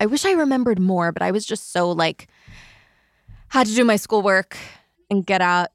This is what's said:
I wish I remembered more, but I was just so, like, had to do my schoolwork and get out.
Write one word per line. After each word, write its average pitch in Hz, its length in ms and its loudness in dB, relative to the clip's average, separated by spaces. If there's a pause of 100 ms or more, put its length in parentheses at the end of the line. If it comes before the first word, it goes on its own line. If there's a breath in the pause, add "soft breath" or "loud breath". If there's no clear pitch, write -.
I 208 60 0
wish 277 180 -2
I 392 80 2
remembered 254 480 0
more, 180 320 0
but - 100 -6
I 180 100 0
was 208 120 -2
just - 280 -10
so, 175 180 0
like, 160 380 -2 (1200 soft breath)
had 254 180 2
to 214 80 -4
do 240 100 4
my 220 120 4
schoolwork 196 600 0 (540 loud breath)
and 196 160 0
get 190 140 2
out. 180 340 2